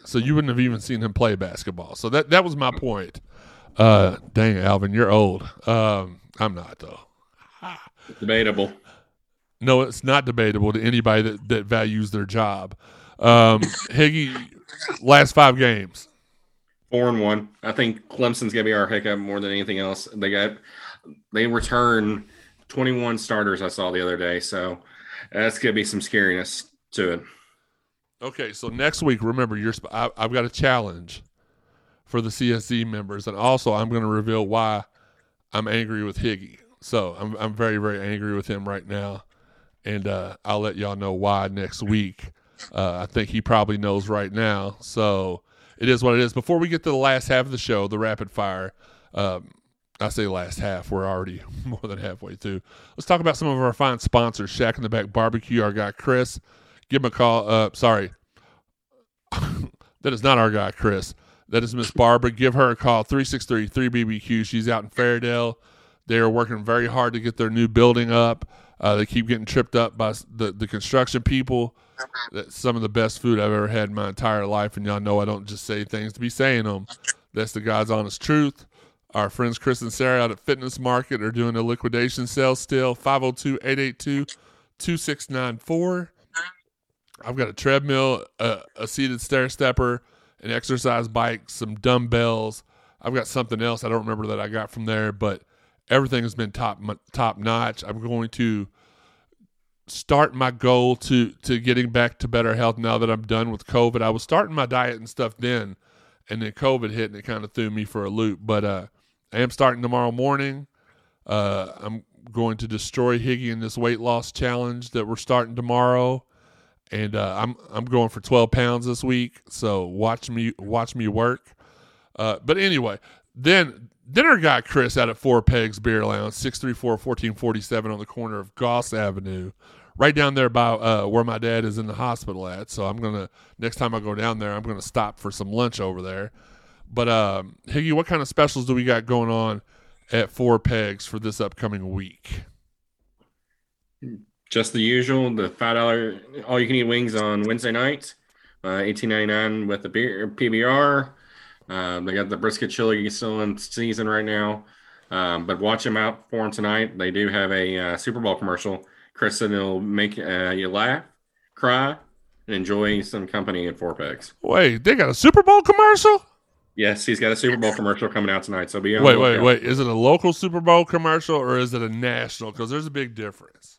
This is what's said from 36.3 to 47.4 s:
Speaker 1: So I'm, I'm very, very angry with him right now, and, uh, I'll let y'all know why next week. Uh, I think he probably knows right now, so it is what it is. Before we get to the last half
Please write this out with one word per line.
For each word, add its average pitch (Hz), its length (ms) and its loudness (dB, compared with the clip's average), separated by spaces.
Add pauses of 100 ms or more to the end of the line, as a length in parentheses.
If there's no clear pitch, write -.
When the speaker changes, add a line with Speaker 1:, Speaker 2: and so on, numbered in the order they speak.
Speaker 1:
So 92 360 -2
I'm, 107 180 -8
I'm 107 180 -6
very, 110 240 0
very 104 240 -4
angry 104 320 -4
with 101 140 -4
him 101 200 -6
right 98 180 -8
now, 101 380 -8 (600)
and, 104 200 -6
uh, 95 380 -6
I'll 104 160 -2
let 104 160 -4
y'all 101 180 -6
know 98 200 -6
why 98 340 0
next 98 340 -8
week. 104 500 -4 (380)
Uh, 90 280 -2
I 90 80 -6
think 107 240 -4
he 110 100 -2
probably 107 380 2
knows 101 320 0
right 101 200 -2
now, 101 500 -2
so 95 640 -2 (360)
it 117 100 0
is 123 160 4
what 120 100 4
it 120 60 4
is. 117 120 2
Before 165 280 0
we 170 80 0
get 165 160 -4
to 160 60 0
the 139 60 0
last 131 300 0
half 127 200 2